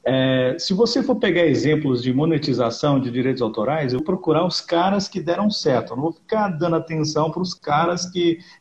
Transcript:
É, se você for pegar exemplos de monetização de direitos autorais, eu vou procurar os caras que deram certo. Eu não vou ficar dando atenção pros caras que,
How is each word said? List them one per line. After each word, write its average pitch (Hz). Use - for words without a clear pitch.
É, 131
se -
você 233
for 247
pegar 175
exemplos 135
de 127
monetização 139
de 120
direitos 127
autorais, 123
eu 127
vou -
procurar 165
os -
caras 190
que 185
deram 180
certo. 127
Eu 117
não 139
vou 165
ficar 214
dando 165
atenção 160
pros 180
caras 170
que, 175